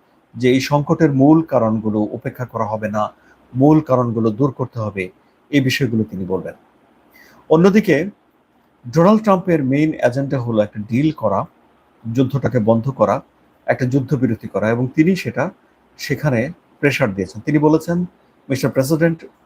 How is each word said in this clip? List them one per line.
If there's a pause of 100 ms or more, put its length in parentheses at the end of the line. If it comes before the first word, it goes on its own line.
(360)
যে
এই
সংকটের
মূল
কারণগুলো
উপেক্ষা
করা
হবে
না, (420)
মূল
কারণগুলো
দূর
করতে
হবে, (400)
এই
বিষয়গুলো
তিনি
বলবেন। (960)
অন্যদিকে (800)
ডোনাল্ড
ট্রাম্পের
মেইন
এজেন্ডা
হলো
একটা (100)
ডিল
করা, (640)
যুদ্ধটাকে
বন্ধ
করা, (440)
একটা
যুদ্ধবিরতি
করা,
এবং
তিনি
সেটা (480)
সেখানে (280)
প্রেশার
দিয়েছেন।
তিনি
বলেছেন, (440)
"মিস্টার
প্রেসিডেন্ট, (200)